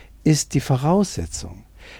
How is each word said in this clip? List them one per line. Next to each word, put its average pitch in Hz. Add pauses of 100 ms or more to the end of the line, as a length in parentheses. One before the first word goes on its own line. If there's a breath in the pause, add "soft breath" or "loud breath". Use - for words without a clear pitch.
(240 loud breath)
ist -
die 139
Voraussetzung. 147 (340 loud breath)